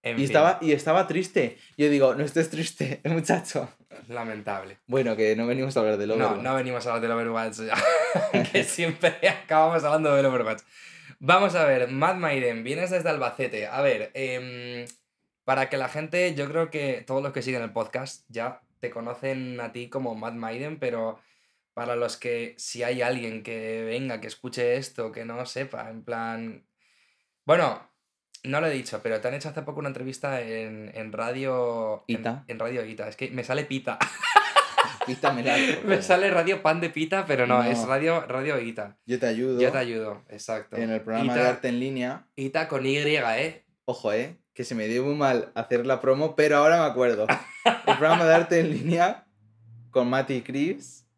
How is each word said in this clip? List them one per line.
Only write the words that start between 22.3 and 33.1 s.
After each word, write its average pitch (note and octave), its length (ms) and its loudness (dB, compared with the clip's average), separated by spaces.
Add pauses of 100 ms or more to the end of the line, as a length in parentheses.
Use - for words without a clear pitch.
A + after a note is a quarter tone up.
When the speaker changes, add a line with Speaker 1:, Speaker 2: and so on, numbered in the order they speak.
Speaker 1:
si - 260 -8
hay B2 180 -2
alguien A#2 420 -4
que A2+ 400 -6
venga, A#2 380 -4
que A2 60 -12
escuche B2 500 -2
esto, A#2+ 340 -8
que A2+ 140 -12
no A#2 200 -8
sepa, A#2+ 440 -8
en A2+ 140 -14
plan, A2+ 600 -8 (840)
bueno, D3+ 360 4 (640)
no C#3 160 0
lo E3 60 0
he D#3 40 2
dicho, B2 320 -6
pero A2 160 0
te B2 80 -4
han B2+ 60 -2
hecho C#3+ 160 -8
hace D3 140 -8
poco D3 180 -10
una C#3+ 80 -4
entrevista C3 520 -6
en, A2 540 -8
en A2 160 -10
radio, A#2+ 960 -2
en, A2+ 140 -2
Speaker 2:
Ita. A#2+ 260 -4
Speaker 1:
en A2+ 120 -10
Radio A#2 260 -4
Ita. A2 240 -10
Es G#2 80 -16